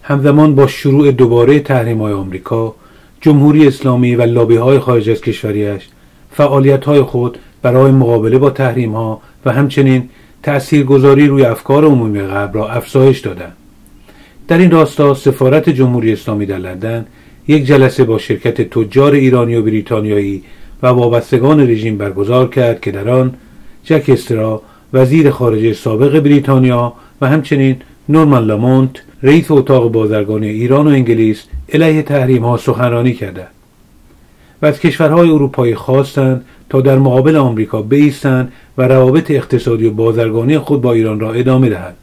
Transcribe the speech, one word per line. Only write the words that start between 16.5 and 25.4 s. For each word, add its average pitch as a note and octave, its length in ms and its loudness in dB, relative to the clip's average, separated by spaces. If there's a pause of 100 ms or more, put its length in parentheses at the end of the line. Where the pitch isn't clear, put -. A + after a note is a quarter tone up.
لندن G2 480 -10 (420)
یک D3 180 0
جلسه C3 380 2
با A2 140 0
شرکت A2+ 420 -4
تجار A#2+ 520 0
ایرانی B2 420 2
و A2+ 80 0
بریتانیایی G#2+ 800 -4 (400)
و C3 40 0
وابستگان B2 840 2
رژیم G#2+ 280 -4
برگزار G2+ 500 -2
کرد A#2+ 320 -2
که G#2 100 -6
در G2 180 -8
آن B2+ 260 0 (500)
جک D#3 240 0
استرا، A2 540 -2 (300)
وزیر C3+ 380 2
خارجه A2+ 420 0